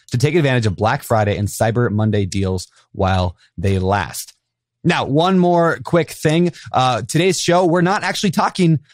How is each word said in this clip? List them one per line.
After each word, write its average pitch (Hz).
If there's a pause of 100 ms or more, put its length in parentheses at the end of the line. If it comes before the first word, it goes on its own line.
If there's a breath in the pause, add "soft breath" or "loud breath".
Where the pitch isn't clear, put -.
(120)
to 123
take 147
advantage 131
of 90
Black 113
Friday 104
and 101
Cyber 113
Monday 104
deals 95 (240 soft breath)
while 92 (200 soft breath)
they 98
last. 95 (540)
Now, 147
one 170
more 170
quick 160
thing. 165 (200 loud breath)
Uh, 123
today's 160
show, 180
we're 175
not 180
actually 190
talking 175 (120)